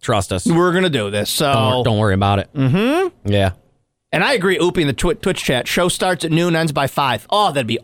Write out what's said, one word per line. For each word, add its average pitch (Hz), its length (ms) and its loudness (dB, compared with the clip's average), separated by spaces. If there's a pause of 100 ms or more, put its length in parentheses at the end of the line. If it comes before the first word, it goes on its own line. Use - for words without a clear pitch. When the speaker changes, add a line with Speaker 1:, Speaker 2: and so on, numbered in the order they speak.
Speaker 1:
Trust 107 300 -2
us. 92 140 -4
Speaker 2:
We're 175 280 2
gonna 185 160 0
do 107 200 -2
this, 104 200 -4
so 147 200 0
Speaker 1:
Don't 131 260 2
wor-, 123 80 0
don't 110 140 2
worry 104 160 2
about 101 260 2
it." - 140 -8
Speaker 2:
Mm-hmm. 220 760 0
Speaker 1:
Yeah. 95 200 2 (600)
Speaker 2:
And 170 100 0
I 262 120 0
agree, 185 240 0
Oopie 170 240 0
in 147 40 0
the 151 60 0
twi-, 170 220 -2
Twitch - 280 -4
chat, 123 240 -2
"Show 180 220 0
starts 185 360 -2
at 165 60 -6
noon, 165 240 2
ends 160 160 0
by 139 160 -2
five." 131 440 -2
Oh, 202 200 2
that'd 139 160 -2
be - 180 -4